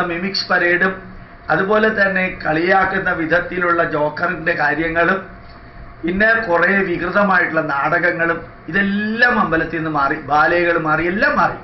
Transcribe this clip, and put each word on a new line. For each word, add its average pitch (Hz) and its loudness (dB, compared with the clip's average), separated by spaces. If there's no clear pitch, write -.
മിമിക്സ് 185 -4
പരേഡും 175 2
അതുപോലെ 214 2
തന്നെ 185 2
കളിയാക്കുന്ന 185 2
വിധത്തിലുള്ള 175 0
ജോക്കറിന്റെ 160 -2
കാര്യങ്ങളും 165 0
പിന്നെ 196 2
കുറേ 170 2
വികൃതമായിട്ടുള്ള 175 0
നാടകങ്ങളും 165 0
ഇതെല്ലാം 214 0
അമ്പലത്തിൽ 160 0
നിന്ന് 156 -4
മാറി, 139 0
ബാലകൾ 170 4
മാറി, 156 0
എല്ലാം 233 0
മാറി. 165 0